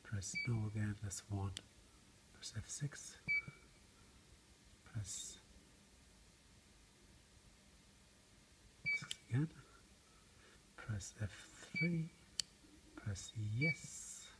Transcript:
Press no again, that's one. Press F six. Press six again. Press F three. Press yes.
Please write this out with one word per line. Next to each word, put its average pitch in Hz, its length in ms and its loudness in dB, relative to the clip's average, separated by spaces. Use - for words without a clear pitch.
Press - 300 -2
no 110 260 6
again, 104 300 4
that's 98 260 -2
one. 98 220 4
Press - 240 -8
F 107 100 -4
six. - 500 -4
Press - 520 -4
six - 140 -4
again. 147 200 8
Press - 460 -2
F 101 100 0
three. 165 320 6
Press - 360 -2
yes. - 680 0